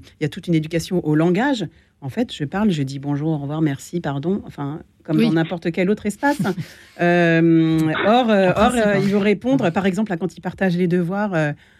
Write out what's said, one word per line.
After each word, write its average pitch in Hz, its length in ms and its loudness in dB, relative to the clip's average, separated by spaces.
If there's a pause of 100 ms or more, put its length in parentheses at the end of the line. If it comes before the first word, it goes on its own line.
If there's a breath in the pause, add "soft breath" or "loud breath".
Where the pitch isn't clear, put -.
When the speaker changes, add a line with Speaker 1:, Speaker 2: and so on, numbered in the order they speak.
(200 loud breath)
Speaker 1:
il 151 40 -4
y - 20 0
a 147 40 -4
toute - 180 -12
une 170 80 2
éducation 160 500 -4
au 151 80 0
langage. 180 540 0 (340 soft breath)
En 139 80 -10
fait, 240 240 -4
je 156 100 -10
parle, 190 280 0
je 151 100 -2
dis 135 160 -6
bonjour, 143 320 -4
au 156 80 -2
revoir, 143 240 -6
merci, 156 400 -4
pardon, 156 460 -4
enfin, 147 340 -8 (220)
comme 160 140 -2
Speaker 2:
Oui. 156 100 4
Speaker 1:
dans 156 60 0
n'importe 165 380 -2
quel 185 200 0
autre 208 160 -4
espace. 285 340 0
Speaker 2:
<laughs> - 580 -6
Speaker 1:
Euh, 165 800 4 (300)
or, 233 240 4
euh, 190 180 4
Speaker 3:
Après, 196 160 2
Speaker 1:
or, 240 80 4
Speaker 3:
c'est 247 60 0
Speaker 1:
euh, 208 140 2
Speaker 3:
pas 196 40 2
Speaker 1:
ils 196 160 0
vont 208 60 2
répondre, 214 520 2
par 185 140 -2
exemple, 196 260 0
là, 170 60 -2
quand 180 180 -6
ils - 60 -20
partagent 180 360 -2
les 180 100 0
devoirs, 180 480 -2
euh, 151 160 0 (280 soft breath)